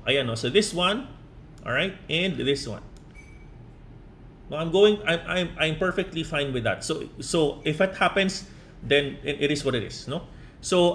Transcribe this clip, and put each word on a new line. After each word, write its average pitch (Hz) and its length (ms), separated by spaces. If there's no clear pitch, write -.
Ayan, 131 180
no? 113 100
So 117 140
this 208 240
one, 190 340
all 113 40
right, 185 240
and 170 260
this 135 320
one. 101 140
No, 143 80
I'm 165 140
going, 208 360
I'm, 170 200
I'm, 175 220
I'm 160 160
perfectly 175 480
fine 147 280
with 123 120
that. 95 200
So, - 240
so 156 440
if 156 160
it 190 160
happens, 190 520
then 139 400
it, 143 240
it - 40
is 143 120
what 127 120
it 107 80
is, - 240
no? 156 160
So, 175 340